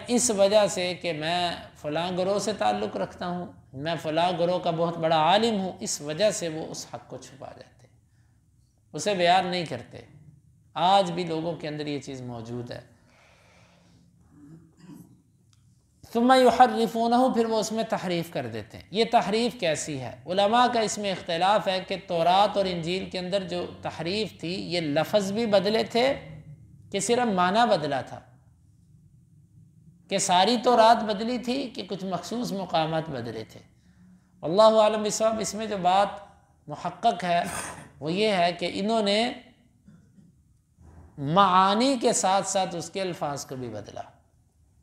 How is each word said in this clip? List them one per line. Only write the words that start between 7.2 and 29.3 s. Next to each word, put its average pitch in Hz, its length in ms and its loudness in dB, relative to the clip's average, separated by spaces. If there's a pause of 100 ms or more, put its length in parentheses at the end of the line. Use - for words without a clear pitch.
जाते, - 380 -20 (1080)
उसे 196 220 -2
बयान 180 320 4
नहीं 180 200 -4
करते। 110 380 -12 (720)
आज 185 360 4
भी 180 140 -4
लोगों 165 300 -4
के 165 120 -10
अंदर 151 200 -8
ये 143 120 -4
चीज़ 135 240 -12
मौजूद 120 480 -10
है। - 120 -12 (3250)
सुम्मा 240 240 6
युहर्रिफूनहु, 233 960 4
फिर 226 140 2
वो 220 120 0
उसमें 214 280 -2
तहरीफ 175 460 -2
कर 135 140 -4
देते 110 300 -12
हैं। - 160 -20
ये 220 140 2
तहरीफ 220 520 0
कैसी 156 380 -2
है? 123 300 -12
उलमा 208 420 4
का 233 140 0
इसमें 202 280 -4
इख्तिलाफ 180 560 0
है 185 140 -2
कि 190 160 -8 (100)
तौरात 185 500 4
और 190 120 0
इंजील 180 400 -4
के 190 80 -10
अंदर 185 280 -4
जो 175 200 -6 (180)
तहरीफ 170 600 -6
थी, 170 100 -6
ये 175 300 -4
लफ्ज़ 190 500 0
भी 233 140 0
बदले 208 380 2
थे 233 220 0 (800)
कि 196 140 -4
सिर्फ 240 280 2
माना 190 380 2
बदला 147 360 0
था, - 180 -16 (1900)